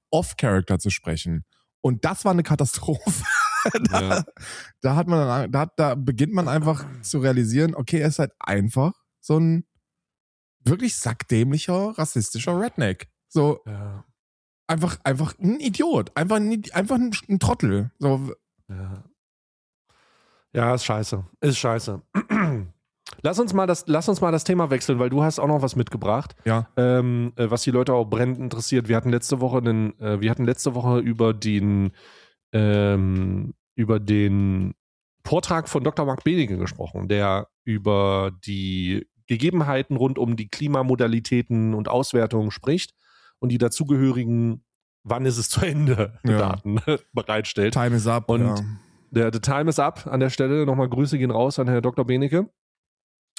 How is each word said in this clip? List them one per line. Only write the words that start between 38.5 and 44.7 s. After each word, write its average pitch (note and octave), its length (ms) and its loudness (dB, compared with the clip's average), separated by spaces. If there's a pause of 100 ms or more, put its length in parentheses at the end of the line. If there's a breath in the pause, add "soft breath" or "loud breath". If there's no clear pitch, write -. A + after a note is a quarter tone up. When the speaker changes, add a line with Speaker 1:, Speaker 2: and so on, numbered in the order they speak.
Speaker 2:
Gegebenheiten C#3 640 0
rund C3 240 0
um A#2 160 0
die A2 140 -8
Klimamodalitäten A#2+ 1200 0
und G#2+ 140 -2
Auswertungen A2+ 640 0
spricht - 420 -4 (460 soft breath)
und B2+ 100 -2
die A#2+ 80 0
dazugehörigen, A#2+ 1080 0 (380)